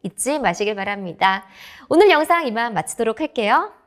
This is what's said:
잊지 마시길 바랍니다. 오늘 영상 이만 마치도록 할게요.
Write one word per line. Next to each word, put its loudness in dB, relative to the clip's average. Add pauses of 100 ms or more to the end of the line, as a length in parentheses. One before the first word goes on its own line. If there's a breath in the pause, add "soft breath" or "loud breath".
잊지 -4
마시길 -2
바랍니다. -2 (420 loud breath)
오늘 6
영상 2
이만 -4
마치도록 -4
할게요. -2